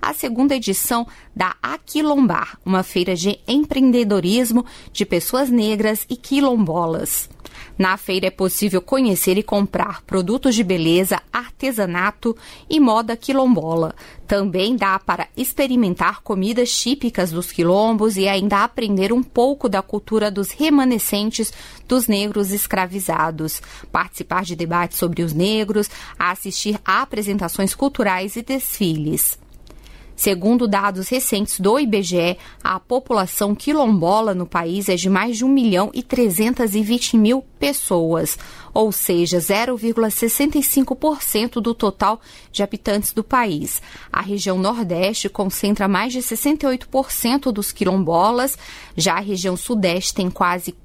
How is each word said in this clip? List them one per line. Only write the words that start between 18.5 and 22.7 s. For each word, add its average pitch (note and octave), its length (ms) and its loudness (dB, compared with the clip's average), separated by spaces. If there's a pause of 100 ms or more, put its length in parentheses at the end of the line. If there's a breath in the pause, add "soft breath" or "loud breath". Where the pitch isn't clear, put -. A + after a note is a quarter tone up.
aprender G3+ 480 0
um B3 100 0
pouco B3+ 460 0
da G3 140 0
cultura G#3+ 480 -2
dos G3 200 -4
remanescentes A#3+ 1000 0 (340 loud breath)
dos B3 220 0
negros G#3 440 0
escravizados. F3 1080 -2 (300 loud breath)